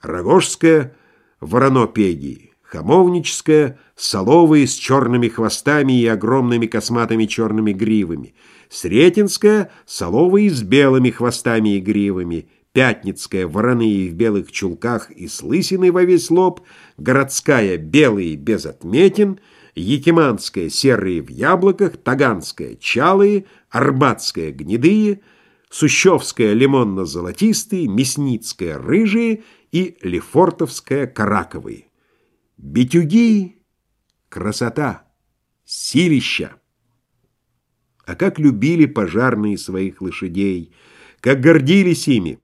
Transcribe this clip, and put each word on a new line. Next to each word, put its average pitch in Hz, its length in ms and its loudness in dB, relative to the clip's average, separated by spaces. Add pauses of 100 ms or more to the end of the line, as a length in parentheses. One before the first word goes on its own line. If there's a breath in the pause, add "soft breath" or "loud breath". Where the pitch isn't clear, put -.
Рогожская — 139 920 0 (460 soft breath)
воронопегии. 101 1120 -2 (100)
Хамовническая — 151 1160 0 (160 soft breath)
соловые 147 720 4
с 127 80 -4
черными 123 540 0
хвостами 131 720 0
и 117 60 2
огромными 117 600 0
косматыми 113 600 -2
черными 107 460 -2
гривами. 95 640 -4 (340 soft breath)
Сретенская — 196 1000 2 (160 soft breath)
соловые 180 640 2
с 131 120 -4
белыми 131 480 4
хвостами 113 680 -2
и 98 40 -2
гривами. 92 680 -4 (240)
Пятницкая — 98 760 -2
вороные 107 640 0
в 82 40 -12
белых 101 360 -2
чулках 101 640 -6
и - 160 -16
с - 160 -14
лысиной 180 460 0
во 180 120 2
весь 175 260 2
лоб. 175 320 2 (380 soft breath)
Городская — 127 800 0
белые 92 560 2
без 80 320 -4
отметин. 185 720 0 (380 soft breath)
Якиманская — 131 920 0
серые 95 520 0
в 65 80 -16
яблоках. 180 680 0
Таганская — 107 840 -4
чалые. 196 640 2 (260 soft breath)
Арбатская — 127 840 -2
гнедые. 156 680 0 (500 soft breath)
Сущевская — 139 840 2
лимонно-золотистые. 120 1300 -2
Мясницкая — 113 920 -4
рыжие. 220 680 0 (260 soft breath)
И 185 320 -4
Лефортовская — 139 1040 -2
караковые. 104 760 -6 (760)
Битюги — 175 1040 0 (680)
красота, 110 760 -6 (600)
силища. - 880 -2 (1500)
А 87 80 -10
как 190 240 -2
любили 147 480 2
пожарные 104 720 -2
своих 92 420 -8
лошадей, 92 720 -6 (460 soft breath)
как 131 220 0
гордились 165 680 2
ими! 95 360 0